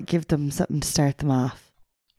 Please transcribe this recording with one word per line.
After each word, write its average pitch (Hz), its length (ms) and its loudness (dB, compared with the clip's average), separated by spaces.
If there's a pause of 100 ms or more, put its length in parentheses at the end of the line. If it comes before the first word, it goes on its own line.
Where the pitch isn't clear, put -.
give 170 220 0
them 147 240 0
something 156 300 -2
to - 60 -4
start 143 320 0
them 147 120 0
off. 127 400 -2 (480)